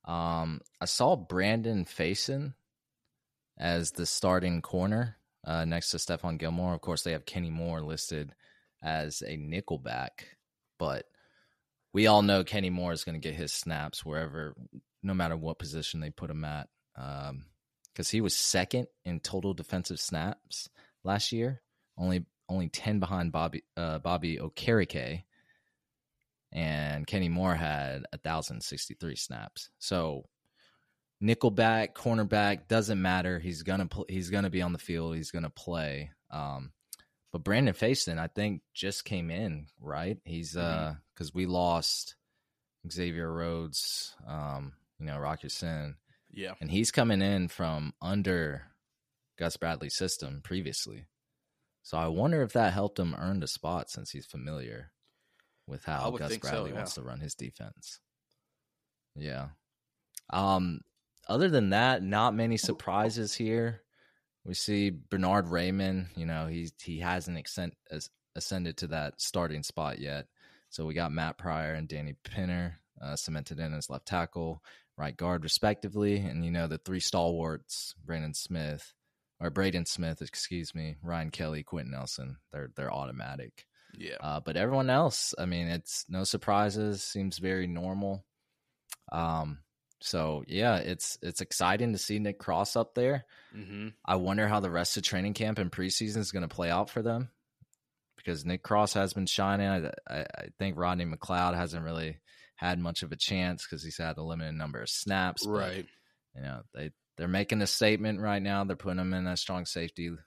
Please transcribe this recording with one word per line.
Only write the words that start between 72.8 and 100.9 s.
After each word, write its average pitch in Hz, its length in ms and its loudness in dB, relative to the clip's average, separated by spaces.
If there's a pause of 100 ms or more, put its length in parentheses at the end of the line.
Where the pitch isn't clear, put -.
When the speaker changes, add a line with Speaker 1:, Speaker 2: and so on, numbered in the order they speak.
Speaker 1:
uh, 71 160 -6
cemented 76 420 -6
in 80 160 -4
as 76 160 -6
left 65 160 -8
tackle, 82 560 -2 (340)
right 73 200 -4
guard, 87 280 0
respectively. 104 720 2
And, 85 280 0
you 85 60 0
know, 85 160 2
the 78 120 -4
three 92 220 -4
stalwarts, 85 920 0 (100)
Brandon 78 300 -4
Smith, 76 600 -6 (460)
or 85 100 -2
Braden 87 360 2
Smith, 82 360 -2
excuse - 520 -6
me, 78 280 -6
Ryan 82 280 -2
Kelly, 78 320 -4
Quenton 69 300 -6
Nelson, 65 460 -8 (140)
they're, 71 220 -8
they're 69 180 -4
automatic. 65 720 -8 (300)
Speaker 2:
Yeah. - 240 -10
Speaker 1:
Uh, 73 200 -2
but 78 160 -4
everyone 131 340 4
else, 139 480 4
I 90 80 0
mean, 87 220 0
it's - 400 -4
no 92 160 -2
surprises, 104 800 2
seems 95 360 -2
very 92 280 0
normal. 95 600 -2 (840)
Um, 80 500 -2 (400)
so, 78 460 0
yeah, 104 300 4
it's, - 460 -2
it's - 180 -4
exciting 104 520 2
to 98 60 0
see 107 200 -2
Nick 104 200 -2
Cross 92 380 0
up 117 180 0
there. 127 300 2 (320)
Speaker 2:
Mm-hmm. 101 320 -8 (160)
Speaker 1:
I 92 120 4
wonder 95 320 4
how 104 120 4
the 95 100 0
rest 85 260 0
of 98 60 -2
training 95 320 0
camp 107 240 0
and 92 140 0
preseason 104 460 0
is 104 140 -2
gonna 90 160 -2
play 85 220 -2
out 92 200 2
for 117 120 -2
them, 117 280 0 (840)
because 80 280 -4
Nick 87 180 0
Cross 104 320 6
has 98 200 4
been 95 120 0
shining. 98 420 4
I, 90 240 2 (160)
I, 71 140 -4
I - 260 -10 (100)
think 98 180 0
Rodney 87 300 2